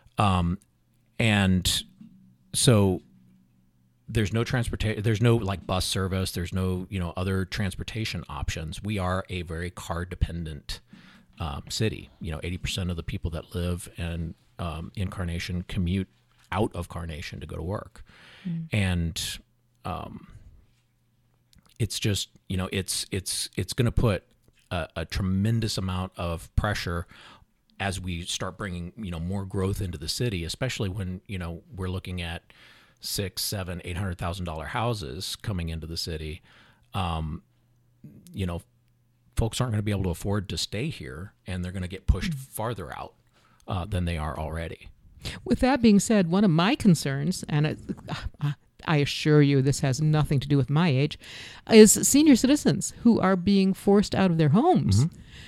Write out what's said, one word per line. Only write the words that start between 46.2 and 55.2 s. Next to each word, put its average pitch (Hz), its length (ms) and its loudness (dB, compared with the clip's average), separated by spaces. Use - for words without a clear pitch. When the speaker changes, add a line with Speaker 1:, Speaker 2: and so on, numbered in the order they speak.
Speaker 2:
one 196 140 4
of 202 60 6
my 175 260 4
concerns, 151 720 2
and 151 180 2
it, - 120 -4
I, 147 140 -2
I 160 120 2
assure 151 440 4
you 139 180 6
this 135 200 2
has 135 200 0
nothing 151 380 2
to 127 80 -2
do 143 100 2
with 135 140 2
my 165 180 4
age, 139 300 2
is 220 220 12
senior 294 300 8
citizens 247 640 2
who 226 180 6
are 190 140 4
being 190 400 4
forced 202 400 4
out 190 160 4
of 165 80 2
their 156 120 4
homes 151 560 6
Speaker 1:
Mm-hmm. - 120 -8